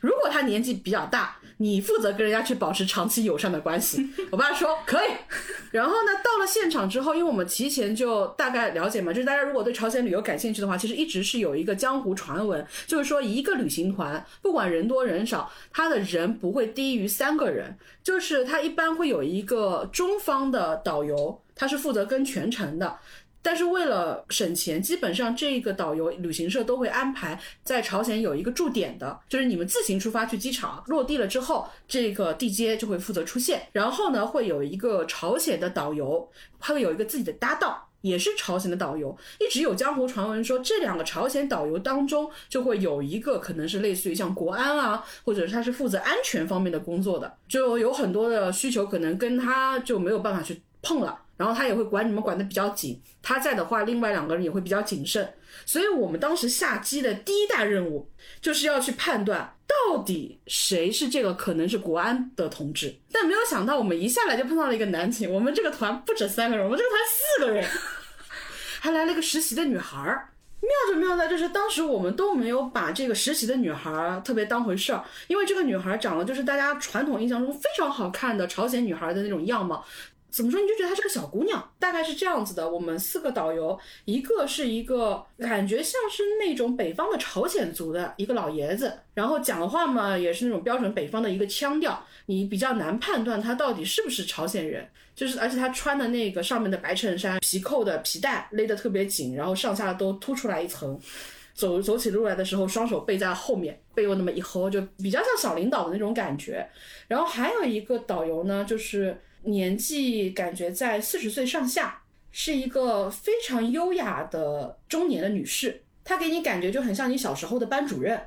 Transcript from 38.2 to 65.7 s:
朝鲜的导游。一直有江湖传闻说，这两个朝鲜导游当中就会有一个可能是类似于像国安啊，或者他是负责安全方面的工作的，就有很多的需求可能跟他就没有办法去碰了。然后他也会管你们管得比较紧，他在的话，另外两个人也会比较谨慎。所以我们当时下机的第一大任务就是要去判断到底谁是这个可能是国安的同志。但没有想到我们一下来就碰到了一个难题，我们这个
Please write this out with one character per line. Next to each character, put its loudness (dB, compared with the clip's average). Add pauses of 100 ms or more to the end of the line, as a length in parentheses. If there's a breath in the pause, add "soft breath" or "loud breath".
朝 -2
鲜 -2
的 -2
导 -2
游。 -6 (220 loud breath)
一 2
直 0
有 2
江 0
湖 2
传 -2
闻 0
说， 2
这 0
两 0
个 -2
朝 -2
鲜 0
导 0
游 0
当 0
中 0 (200 loud breath)
就 0
会 2
有 2
一 -4
个 0
可 -6
能 -4
是 -2
类 2
似 -2
于 0
像 -2
国 -2
安 0
啊， 0 (180 loud breath)
或 2
者 0
他 0
是 0
负 -2
责 0
安 2
全 0
方 0
面 2
的 -2
工 -2
作 0
的， -8 (120)
就 2
有 4
很 0
多 2
的 2
需 0
求 2
可 -2
能 0
跟 0
他 2
就 0
没 0
有 2
办 -2
法 -2
去 -8 (220)
碰 0
了。 -4 (160)
然 2
后 2
他 2
也 2
会 2
管 0
你 0
们 0
管 0
得 -2
比 -8
较 2
紧， -6 (220 loud breath)
他 0
在 2
的 0
话， 0
另 0
外 2
两 0
个 2
人 0
也 0
会 0
比 -6
较 2
谨 -2
慎。 -2 (320 loud breath)
所 0
以 2
我 2
们 -2
当 2
时 0
下 0
机 -2
的 2
第 -4
一 4
大 2
任 2
务 -4 (320 loud breath)
就 2
是 2
要 4
去 0
判 0
断 -2 (100)
到 4
底 -4
谁 2
是 0
这 2
个 2
可 -2
能 2
是 0
国 0
安 0
的 0
同 -6
志。 -4 (160)
但 4
没 4
有 4 (100)
想 0
到 2
我 2
们 2
一 0
下 4
来 2
就 2
碰 0
到 4
了 2
一 0
个 2
难 0
题， -2
我 2
们 2
这 2
个 2